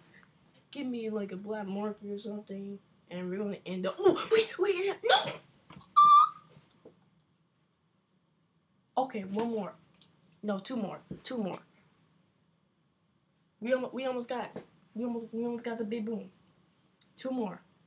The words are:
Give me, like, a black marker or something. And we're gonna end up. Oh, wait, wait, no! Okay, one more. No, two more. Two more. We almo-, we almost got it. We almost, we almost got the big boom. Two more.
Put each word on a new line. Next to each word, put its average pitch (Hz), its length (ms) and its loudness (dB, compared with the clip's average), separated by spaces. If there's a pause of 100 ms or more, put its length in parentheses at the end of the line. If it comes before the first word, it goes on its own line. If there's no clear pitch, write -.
(720)
Give 277 160 -6
me, 233 240 -4
like, 202 220 -4
a 185 40 -6
black 208 300 -6
marker 202 460 -4
or 202 60 -6
something. 202 600 -10 (320)
And 180 180 -6
we're 185 100 -4
gonna 202 180 -4 (100)
end 185 200 -4
up. - 120 -4
Oh, - 320 4
wait, 453 280 4
wait, 381 360 2 (100)
no! 640 280 4 (3750)
Okay, 226 280 -2
one 214 260 -2
more. 202 240 -4 (680)
No, 208 160 -2
two 247 180 -6
more. 147 240 -6 (240)
Two 254 140 -6
more. 190 200 -4 (2000)
We 240 140 0
almo-, 254 180 0
we 254 140 -4
almost 247 220 -4
got 240 160 -4
it. - 200 -12 (300)
We 226 100 -6
almost, 233 300 -6
we 233 100 -4
almost 240 200 -6
got 233 140 -4
the 233 60 -2
big 214 220 -2
boom. 202 240 -4 (880)
Two 262 140 -6
more. 226 300 -4 (260)